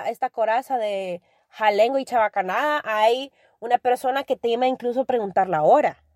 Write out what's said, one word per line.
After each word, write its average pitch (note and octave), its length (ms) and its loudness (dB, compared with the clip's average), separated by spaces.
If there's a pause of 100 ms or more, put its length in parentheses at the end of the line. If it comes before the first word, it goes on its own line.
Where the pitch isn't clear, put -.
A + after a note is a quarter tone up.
esta A#3+ 240 -4
coraza A#3 480 0
de F#3+ 420 -4 (280)
jalengo A3 500 2
y B3+ 60 -4
chabacanada, A3+ 760 0
hay A3+ 480 0 (280)
una A#3+ 180 0
persona B3+ 460 -2
que B3+ 140 -4
tema A#3+ 300 -2
incluso B3 380 -2
preguntar G3+ 440 0
la D#3 120 0
hora. A3 420 2 (120)